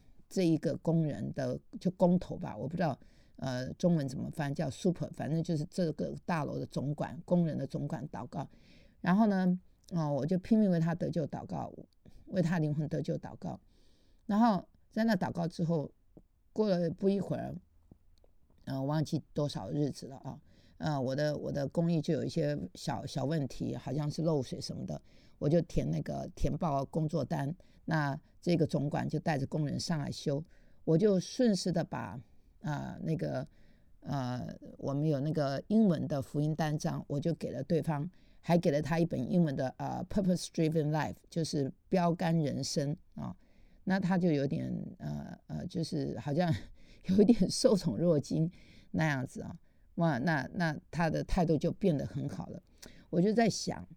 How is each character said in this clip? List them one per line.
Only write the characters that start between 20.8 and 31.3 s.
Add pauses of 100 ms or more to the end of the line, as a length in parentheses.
我
的，
我
的
公
寓
就
有
一
些 (200)
小，
小
问
题，
好
像
是
漏
水
什
么
的， (360)
我
就
填
那
个
填
报
工
作
单， (320)
那 (240)
这
个
总
管
就
带
着
工
人
上
来
修， (400)
我
就
顺